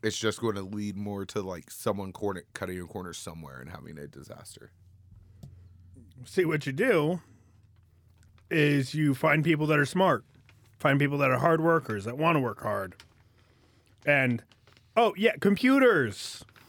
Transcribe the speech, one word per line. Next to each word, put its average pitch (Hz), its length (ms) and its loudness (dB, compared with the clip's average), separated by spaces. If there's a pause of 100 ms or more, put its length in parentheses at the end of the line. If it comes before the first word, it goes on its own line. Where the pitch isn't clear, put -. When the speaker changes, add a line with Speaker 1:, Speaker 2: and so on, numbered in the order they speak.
Speaker 1:
it's 107 140 -2
just 110 240 -2
going 110 140 -2
to 98 60 -8
lead 101 360 -8
more 101 300 -8
to, 107 140 -6
like, 90 300 -12
someone 98 400 -6
corner, 98 320 -6 (100)
cutting 92 260 -8
a 87 80 -10
corner 90 260 -12
somewhere 76 480 -14
and 71 80 -16
having 78 280 -16
a 73 100 -14
disaster. - 640 -20 (1500)
Speaker 2:
See, - 180 0
what 156 220 -2
you 135 80 -6
do 175 480 2 (1300)
is 147 420 2
you 151 220 2
find 151 300 2
people 151 220 2
that 151 120 4
are 143 60 2
smart, 180 400 2 (520)
find 139 220 2
people 143 200 0
that 135 120 2
are 123 80 2
hard 160 220 4
workers, 156 420 0
that 120 140 -8
wanna 156 240 2
work 113 180 -4
hard. 101 360 -6 (1120)
And, 131 380 2 (540)
oh, 226 180 6
yeah, 196 220 2
computers. 202 1040 4 (260)